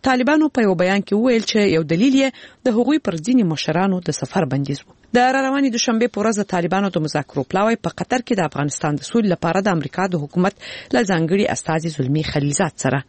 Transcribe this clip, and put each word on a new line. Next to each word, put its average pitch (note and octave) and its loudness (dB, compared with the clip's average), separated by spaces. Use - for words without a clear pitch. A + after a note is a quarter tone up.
طالبانو C4+ 2
په A3 2
یو F#3+ 2
بیان F#3+ 0
کې - -2
وویل A3+ 0
چې A3 0
یو D#3+ 0
دلیل C4 4
یې C4+ 2
د A3+ 2
هغوی C#4+ 2
پر F#3+ -2
ځینې A#3 2
مشرانو F3+ 0
د D3+ -4
سفر E3 -2
بندیز C#3 -4
و. - -20
د B3 4
را C4+ 0
روانې C#4 0
دوشنبې A#3 0
په G#3 -4
ورځ G#3+ 0
د - -6
طالبانو F3+ 0
د D#3 -2
مذاکرو D3 -4
پلاوی A3 2
په E3 -6
قطر B3 -4
کې G3 0
د D3+ -2
افغانستان D3 -2
د - -14
سولې A3 2
لپاره E3 0
د F3 2
امریکا F3 -4
د D3+ -2
حکومت F3+ 0
له B3 4
ځانګړي F3 2
استازي D#3+ -4
زلمي C#3+ 0
خلیلزاد C#3+ -2
سره C#3 0